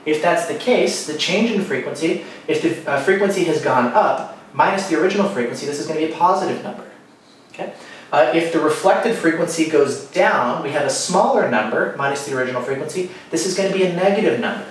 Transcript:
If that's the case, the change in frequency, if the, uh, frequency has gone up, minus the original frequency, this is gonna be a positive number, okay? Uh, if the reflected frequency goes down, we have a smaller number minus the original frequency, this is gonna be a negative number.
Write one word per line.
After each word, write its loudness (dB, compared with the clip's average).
If 0
that's 2
the -4
case, 0
the -6
change 0
in 0
frequency, -4
if 0
the, -2
uh, 0
frequency 2
has 0
gone 2
up, 2
minus 0
the 2
original 2
frequency, -4
this -4
is -6
gonna -2
be 0
a -8
positive 2
number, -10
okay? -10
Uh, 4
if 2
the 2
reflected 2
frequency 0
goes 2
down, 0
we -4
have 0
a 0
smaller 2
number -2
minus -4
the -6
original -2
frequency, -6
this -2
is -2
gonna 0
be 2
a 0
negative 2
number. -6